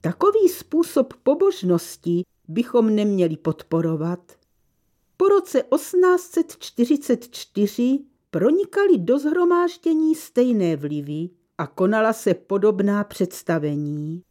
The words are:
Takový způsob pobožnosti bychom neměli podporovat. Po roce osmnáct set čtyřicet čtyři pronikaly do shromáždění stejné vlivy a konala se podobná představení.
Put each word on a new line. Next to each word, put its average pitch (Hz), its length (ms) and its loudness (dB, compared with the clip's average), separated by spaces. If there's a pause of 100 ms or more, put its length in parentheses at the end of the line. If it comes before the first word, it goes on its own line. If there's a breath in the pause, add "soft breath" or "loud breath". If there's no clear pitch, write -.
Takový 392 440 2
způsob - 720 -2
pobožnosti 185 1000 0 (260)
bychom 220 460 0
neměli 196 420 0
podporovat. 165 960 -4 (840)
Po 381 120 2
roce 370 340 2
osmnáct 359 600 2
set - 360 -4
čtyřicet 247 720 -2
čtyři 240 720 -2 (320)
pronikaly 349 680 2
do 233 200 0
shromáždění 330 960 0
stejné 220 640 0
vlivy 147 520 -6 (300)
a 156 80 -4
konala 220 460 0
se 208 220 -2
podobná 202 680 0
představení. 151 1300 -4